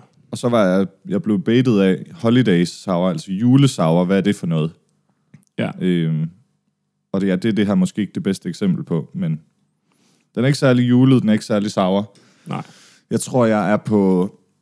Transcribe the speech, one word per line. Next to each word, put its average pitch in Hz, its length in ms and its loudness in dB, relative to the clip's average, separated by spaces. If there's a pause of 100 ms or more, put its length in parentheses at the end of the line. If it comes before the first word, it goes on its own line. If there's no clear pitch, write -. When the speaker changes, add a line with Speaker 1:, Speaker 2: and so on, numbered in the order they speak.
(320)
Speaker 1:
Og - 60 -8
så 123 120 -4
var 113 160 2
jeg, 92 220 2 (200)
jeg 95 140 -4
blev 104 220 -2
baitet 120 380 2
af 92 300 2
Holidays 107 580 2
sour, 92 400 -4
altså 82 220 -6
julesauer. 101 720 2
Hvad 98 120 0
er 95 40 2
det 101 140 0
for - 120 -8
noget? 80 260 -2 (840)
Speaker 2:
Ja. 107 200 -6
Speaker 1:
Øhm, 82 500 -2 (840)
og 95 100 -4
det 98 100 0
er, 92 40 0
det, 101 220 -2
det 104 100 0
her 101 80 0
måske 92 260 0
ikke 95 120 -8
det 92 100 -8
bedste 92 260 -4
eksempel 90 340 -4
på, 80 300 -6
men 80 280 -6 (920)
den 113 80 -2
er 131 40 0
ikke 143 120 0
særlig 123 300 2
julet, 127 320 4
den 107 80 0
er 107 40 4
ikke 107 120 -2
særlig 104 260 -2
sour. 98 460 -2 (280)
Speaker 2:
Nej. 90 180 -8 (460)
Speaker 1:
Jeg 113 100 -2
tror, 127 260 0
jeg 107 280 0
er 104 40 2
på, 95 540 0 (300)